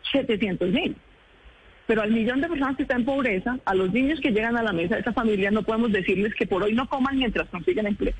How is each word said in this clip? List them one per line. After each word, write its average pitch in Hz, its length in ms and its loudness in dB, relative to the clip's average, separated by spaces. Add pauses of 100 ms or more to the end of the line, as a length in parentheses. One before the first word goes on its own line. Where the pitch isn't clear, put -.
(120)
Setecientos 196 580 0
mil. 262 260 0 (880)
Pero 220 160 2
al 214 100 0
millón 233 280 2
de 330 80 0
personas 277 280 -2
que 302 80 -4
están 254 160 0
en 226 60 0
pobreza, 247 580 0
a 190 100 0
los 190 180 2
niños 269 280 2
que 285 100 0
llegan 226 260 0
a 233 60 0
la 220 100 0
mesa 170 220 0
de 202 60 -2
esa 233 120 -4
familia, 208 380 0
no 214 120 2
podemos 226 280 0
decirles 202 440 0
que - 120 -2
por 185 160 0
hoy 208 120 0
no 262 140 0
coman 269 300 0
mientras 202 300 0
consiguen 208 380 -2
empleo. 202 340 -2